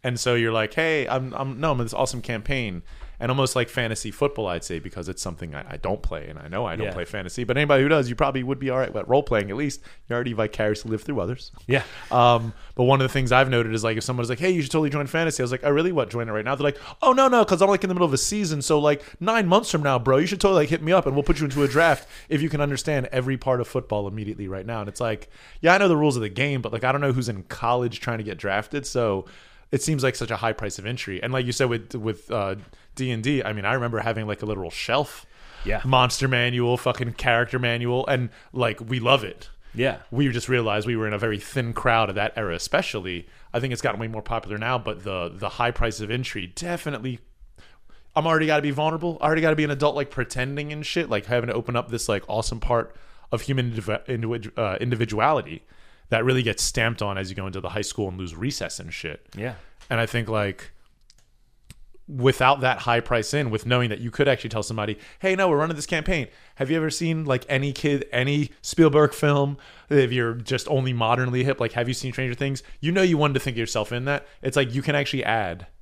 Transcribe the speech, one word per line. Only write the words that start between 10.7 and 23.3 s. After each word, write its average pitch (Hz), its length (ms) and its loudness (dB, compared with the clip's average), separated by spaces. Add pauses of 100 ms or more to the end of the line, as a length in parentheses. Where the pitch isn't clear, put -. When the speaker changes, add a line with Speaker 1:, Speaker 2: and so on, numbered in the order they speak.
Speaker 1:
live 110 120 -2
through 139 180 -4
others. 104 320 -6 (140)
Speaker 2:
Yeah. 127 160 2 (280)
Speaker 1:
Um, 120 440 6 (220)
but 123 80 4
one 135 180 6
of - 40 4
the 127 60 -2
things 131 180 0
I've 131 200 6
noted 117 240 2
is, 110 100 -2
like, 113 140 0
if 113 60 -4
someone's 120 260 -2
like, 120 80 -4
"Hey, 180 100 2
you 175 140 2
should 135 80 -4
totally 151 180 2
join 143 180 -2
fantasy," 160 360 0
I - 20 2
was 123 80 -2
like, 131 120 -6
"Oh, 147 60 4
really? 160 220 4
What, 127 160 0
join 113 220 -6
it - 20 -4
right 107 140 -2
now?" 135 80 0
They're 143 100 -4
like, 143 140 0 (240)
"Oh, 262 100 6
no, 262 160 6
no, 240 160 6
'cause 180 160 2
I'm, 196 80 8
like, 196 160 4
in 190 40 -2
the 180 60 0
middle 175 140 4
of 135 60 2
a - 20 2
season, 160 460 -2
so, 151 180 4
like, 147 220 4 (180)
nine 214 260 2
months 190 240 4
from 156 120 0
now, 135 160 4
bro, 131 180 4
you 156 100 4
should 202 140 -4
totally, 190 220 6
like, 127 80 0
hit 165 100 0
me 156 120 0
up, 185 120 6
and 135 100 0
we'll 143 100 2
put 156 160 2
you 156 40 0
into 143 180 0
a 139 60 4
draft 147 400 4 (220)
if 151 100 2
you 156 80 0
can 147 140 0
understand 143 500 0
every 131 240 0